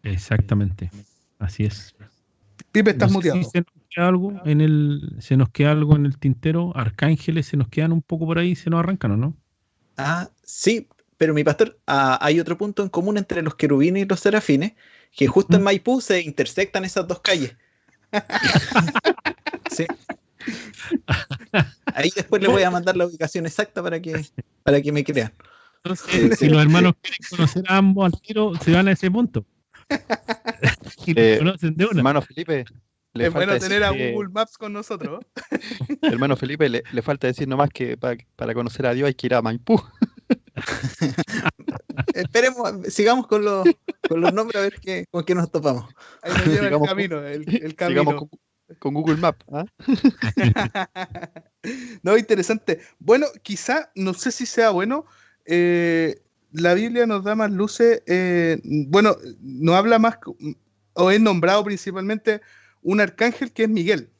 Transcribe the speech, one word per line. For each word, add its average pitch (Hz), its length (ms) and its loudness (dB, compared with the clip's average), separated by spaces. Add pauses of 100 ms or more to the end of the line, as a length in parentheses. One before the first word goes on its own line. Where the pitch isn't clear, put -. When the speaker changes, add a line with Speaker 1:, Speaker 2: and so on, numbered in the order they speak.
Speaker 1:
Exactamente, 101 880 0 (480)
así 104 260 -4
es. - 300 -8 (760)
Speaker 2:
Pipe, 208 200 4
estás 151 200 4
Speaker 1:
No 196 100 2
sé 180 100 2
si 180 80 0
Speaker 2:
muteado. - 120 -4
Speaker 1:
se 180 80 0
nos - 300 -8
queda 175 180 0
algo 185 380 0
en 151 160 2
el, 151 580 0
se 131 180 0
nos 131 120 4
queda 147 220 2
algo 151 240 4
en 147 100 2
el 139 120 -2
tintero. 160 580 -2
Arcángeles, 147 720 -2
se - 100 -6
nos 127 120 0
quedan 160 220 0
un 165 100 0
poco 165 240 -6
por 165 140 -2
ahí, 175 160 0
se - 140 -8
nos 165 100 2
arrancan, 170 320 -2
¿o 104 60 0
no? 135 200 -2 (600)
Speaker 3:
Ah, 165 320 -4 (140)
sí, - 440 -2 (300)
pero 160 160 2
mi 151 100 2
pastor, 160 440 0
ah, 135 340 2
hay 151 180 2
otro 170 180 -4
punto 208 260 -4
en 190 60 -4
común 196 280 -2
entre 190 260 -4
los 156 120 -4
querubines 156 480 2
y 196 40 -4
los 190 120 -2
serafines, 202 540 2 (420)
que 139 120 2
justo 175 280 4
en 185 60 6
Speaker 1:
¿Mm? 196 40 2
Speaker 3:
Maipú 226 360 2
se 185 200 2
intersectan 185 600 -2
esas 180 240 -4
dos 180 140 -6
calles. 160 340 -2 (560)
<laughs> - 1600 -2
Sí. - 160 -4 (2000)
Ahí 156 200 -2
después 208 260 -2
les 196 100 2
voy 196 120 4
a 180 60 2
mandar 180 260 -2
la 175 120 0
ubicación 165 400 -6
exacta 202 340 -6
para 170 180 -6
que, 160 240 -8 (400)
para 143 180 2
que 143 100 -4
me 147 120 -2
crean. 120 300 -4 (500)
Speaker 1:
Entonces, - 280 -8
Speaker 3:
Sí, 185 180 4
Speaker 1:
si 220 60 4
Speaker 3:
sí. - 140 2
Speaker 1:
los 151 120 6
hermanos 170 400 6
quieren - 180 -12 (100)
conocer 175 380 0
a 190 100 4
ambos 196 360 4
al - 80 -8
tiro, 214 320 -2 (100)
se 165 80 2
van 185 160 4
a 190 40 4
ese 185 180 0
punto. 190 360 -2 (440)
<laughs> - 1160 -6
Y 170 60 0
los 117 100 4
Speaker 4:
Eh, 110 160 6
Speaker 1:
conocen 165 360 -2
de 175 100 0
una. 214 140 0
Speaker 4:
hermano 139 220 2
Felipe, 151 440 -6 (480)
le 117 120 -2
Speaker 2:
Es 170 80 0
Speaker 4:
falta 170 60 -2
Speaker 2:
bueno 196 140 0
Speaker 4:
decir 185 160 -2
Speaker 2:
tener 208 140 2
a 202 100 2
Speaker 4:
que 123 200 -2
Speaker 2:
Google 202 180 -6
Maps 220 260 -4
con 208 160 -12
nosotros. 202 520 -10 (100)
<laughs> - 680 -10
Speaker 4:
Hermano 139 340 2
Felipe, 143 320 -2
le, 117 220 -4
le 123 100 -2
falta 135 260 -2
decir 131 200 -4
nomás 139 240 0
que 123 260 -6
pa-, 123 180 -4 (200)
para 117 180 -6
conocer 120 320 -6
a 120 80 0
Dios 135 140 0
hay 135 80 0
que - 120 -8
ir 123 80 0
a 117 60 4
Maipú. 117 400 0 (720)
<laughs> - 1600 -6
Speaker 3:
Esperemos, 240 580 -2 (180)
sigamos 233 380 2
con 214 160 0
los, 196 240 0 (400)
con 165 140 0
los 185 120 2
nombres 220 260 -4
a 196 40 0
ver 196 180 -4
qué, 180 300 -8
con 175 120 -4
qué 180 120 0
nos 170 160 -2
topamos. 135 340 -2 (360)
Speaker 2:
Ahí 170 100 -8
nos 180 140 2
lleva 156 140 4
el - 60 0
Speaker 4:
Sigamos 147 220 2
Speaker 2:
camino, 185 300 -4
Speaker 4:
con, 147 80 -10
Speaker 2:
el, 143 80 -10
el 156 380 -4
Speaker 4:
sigamos 156 40 -16
Speaker 2:
camino. 147 420 0
Speaker 4:
con, 151 120 -10 (500)
con 139 140 -4
Google 156 240 0
Maps, 165 340 -2
¿ah? 151 140 -8 (140)
Speaker 2:
<laughs> 190 1700 -2 (520)
No, 202 140 4
interesante. 214 600 -2 (200)
Bueno, 247 280 2 (160)
quizá, 254 520 -6
no 190 180 -2
sé 233 180 -4
si 247 140 -8
sea 226 260 2
bueno, 214 340 -2 (400)
eh, 170 760 2 (300)
la 170 220 2
Biblia 233 340 0
nos 202 160 -2
da 208 120 -2
más 220 160 0
luces, 214 540 2
eh, 175 580 0
bueno, 151 520 2 (260)
nos 139 340 0
habla 220 240 4
más, 226 180 2 (760)
o 180 180 4
es 214 100 4
nombrado 196 420 4
principalmente 208 760 -4 (400)
un 202 180 0
arcángel 226 540 0
que 220 100 0
es 220 60 2
Miguel. 180 400 -2 (100)